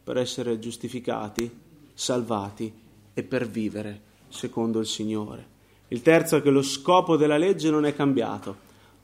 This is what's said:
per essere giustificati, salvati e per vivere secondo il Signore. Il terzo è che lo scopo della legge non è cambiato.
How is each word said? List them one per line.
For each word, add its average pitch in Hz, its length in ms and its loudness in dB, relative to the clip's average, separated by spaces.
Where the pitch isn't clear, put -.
per 123 140 -4
essere 123 420 -2
giustificati, 117 920 -8
salvati 110 800 -4
e 120 100 -6
per 123 240 -4
vivere 104 540 -6
secondo 113 500 -4
il 110 80 -2
Signore. 107 600 -6
Il - 120 -4
terzo 160 360 6
è 139 40 4
che 143 80 4
lo 135 140 6
scopo 175 540 4
della 151 200 4
legge 165 320 2
non 151 160 2
è 143 100 0
cambiato. 107 760 -2